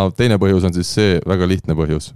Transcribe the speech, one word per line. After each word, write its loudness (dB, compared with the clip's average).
teine 0
põhjus 2
on -2
siis -4
see 2
väga -2
lihtne -2
põhjus, -4